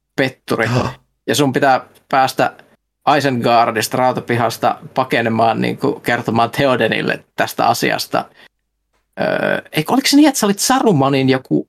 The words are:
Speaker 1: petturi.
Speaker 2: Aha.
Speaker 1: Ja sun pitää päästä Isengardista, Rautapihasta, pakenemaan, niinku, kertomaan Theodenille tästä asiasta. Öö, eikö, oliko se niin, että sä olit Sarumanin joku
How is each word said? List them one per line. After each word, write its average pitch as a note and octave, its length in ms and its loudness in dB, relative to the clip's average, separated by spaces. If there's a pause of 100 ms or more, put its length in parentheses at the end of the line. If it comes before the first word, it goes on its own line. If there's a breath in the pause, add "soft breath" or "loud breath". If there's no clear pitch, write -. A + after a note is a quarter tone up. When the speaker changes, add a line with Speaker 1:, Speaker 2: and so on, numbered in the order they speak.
(160)
Speaker 1:
petturi. B2 500 -4
Speaker 2:
Aha. A#2 240 -2 (380)
Speaker 1:
Ja A#2+ 80 0
sun C3+ 180 2
pitää C3+ 320 0 (240)
päästä C3+ 440 0 (640)
Isengardista, A#2+ 800 0
Rautapihasta, A#2+ 800 -2 (180)
pakenemaan, A2+ 680 0
niinku, A#2 380 -2
kertomaan A#2 520 0
Theodenille A#2 720 0 (120)
tästä A2 320 -2
asiasta. A#2+ 580 -2 (960 loud breath)
Öö, - 420 -2 (100)
eikö, - 220 -4
oliko C4+ 140 0
se - 80 2
niin, D4 140 6
että C#4+ 100 -2
sä A3 60 -2
olit G3+ 140 0
Sarumanin C#3+ 680 2
joku C3 400 -2